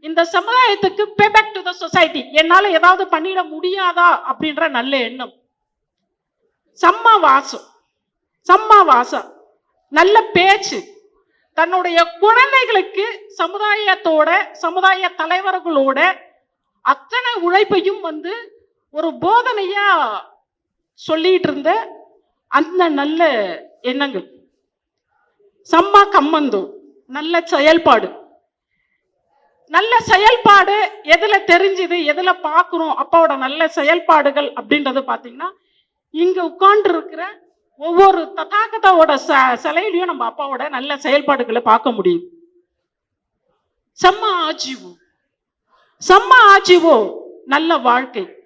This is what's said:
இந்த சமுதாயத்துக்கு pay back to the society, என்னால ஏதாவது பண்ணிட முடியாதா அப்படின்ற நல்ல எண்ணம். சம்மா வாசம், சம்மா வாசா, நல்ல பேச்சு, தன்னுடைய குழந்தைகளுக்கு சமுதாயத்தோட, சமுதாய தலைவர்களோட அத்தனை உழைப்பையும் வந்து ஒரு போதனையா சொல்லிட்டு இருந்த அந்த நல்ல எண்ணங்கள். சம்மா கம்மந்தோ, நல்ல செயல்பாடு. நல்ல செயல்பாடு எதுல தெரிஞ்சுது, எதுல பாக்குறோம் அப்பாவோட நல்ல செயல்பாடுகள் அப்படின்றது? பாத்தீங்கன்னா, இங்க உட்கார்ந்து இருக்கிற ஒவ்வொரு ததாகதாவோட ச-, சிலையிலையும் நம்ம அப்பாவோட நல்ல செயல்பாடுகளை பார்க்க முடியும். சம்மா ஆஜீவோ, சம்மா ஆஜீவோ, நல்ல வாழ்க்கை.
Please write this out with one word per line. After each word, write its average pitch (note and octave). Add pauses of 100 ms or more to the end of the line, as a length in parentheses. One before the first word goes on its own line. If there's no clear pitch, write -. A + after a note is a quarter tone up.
இந்த E4 (120)
சமுதாயத்துக்கு G4+ (140)
pay G#4
back G#4+
to F#4+
the F4
society, E4 (100)
என்னால F4
ஏதாவது F4+
பண்ணிட F#4
முடியாதா F4 (220)
அப்படின்ற D#4
நல்ல C4+
எண்ணம். B3 (1500)
சம்மா A4
வாசம், C#4 (800)
சம்மா G#4+
வாசா, B3+ (720)
நல்ல F#4+
பேச்சு, F#4+ (760)
தன்னுடைய F4 (220)
குழந்தைகளுக்கு A4+ (320)
சமுதாயத்தோட, G4 (220)
சமுதாய F#4
தலைவர்களோட E4+ (840)
அத்தனை A#4+
உழைப்பையும் F#4+
வந்து E4 (600)
ஒரு D#4+ (120)
போதனையா G4+ (1120)
சொல்லிட்டு E4
இருந்த C#4+ (760)
அந்த E4
நல்ல D4+ (580)
எண்ணங்கள். B3+ (1400)
சம்மா G4
கம்மந்தோ, C#4+ (480)
நல்ல D#4
செயல்பாடு. D4+ (1600)
நல்ல G4
செயல்பாடு G4+ (260)
எதுல E4+ (100)
தெரிஞ்சுது, F#4
எதுல E4+ (120)
பாக்குறோம் D#4+
அப்பாவோட D#4+
நல்ல D4
செயல்பாடுகள் D4
அப்படின்றது? C4+
பாத்தீங்கன்னா, B3 (680)
இங்க F4+
உட்கார்ந்து G4
இருக்கிற D#4+ (580)
ஒவ்வொரு F4 (160)
ததாகதாவோட G#4
ச-, C4+
சிலையிலையும் F4
நம்ம C#4
அப்பாவோட C#4
நல்ல C#4
செயல்பாடுகளை C4+
பார்க்க A#3
முடியும். F3+ (1700)
சம்மா G4+ (120)
ஆஜீவோ, C4 (1120)
சம்மா A#4
ஆஜீவோ, F4 (500)
நல்ல D#4
வாழ்க்கை. B3 (220)